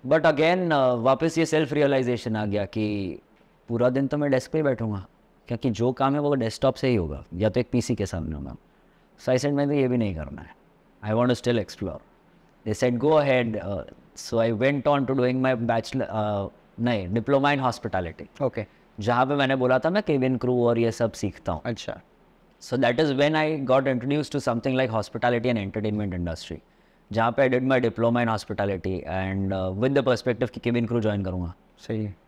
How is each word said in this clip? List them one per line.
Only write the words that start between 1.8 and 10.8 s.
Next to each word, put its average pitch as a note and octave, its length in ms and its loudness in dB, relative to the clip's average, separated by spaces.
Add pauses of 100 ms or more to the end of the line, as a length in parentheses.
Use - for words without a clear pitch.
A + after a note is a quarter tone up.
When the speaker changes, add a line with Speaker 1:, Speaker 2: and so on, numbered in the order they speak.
Speaker 1:
आ G#2+ 100 -2
गया G2+ 200 -2
कि G#2 520 -4 (500)
पूरा A#2+ 220 2
दिन C3+ 180 0
तो D3 100 -2
मैं D3 140 0
डेस्क A#2 200 0
पे D#3 60 -2
ही D#3 60 0
बैठूंगा, A2 440 -2 (400)
क्योंकि A#2+ 220 -2
जो A#2 220 2
काम C3+ 220 0
है D3 60 0
वो C#3+ 160 2
डेस्कटॉप B2+ 380 0
से - 140 -2
ही B2 80 4
होगा D2 380 -4
या G2+ 160 2
तो A2 100 0
एक A#2+ 120 -2
पीसी A#2+ 240 0
के G2+ 100 -2
सामने D#2+ 300 -6
होगा। C#2+ 200 -10 (640)
So - 100 -6
I B2+ 80 4
said, C#3+ 160 0
"मैं C#3+ 140 2
तो C#3+ 60 0
ये C#3 140 2
भी B2 100 2
नहीं G2+ 180 0
करना C#2 260 -10
है, D#2 140 -20 (500)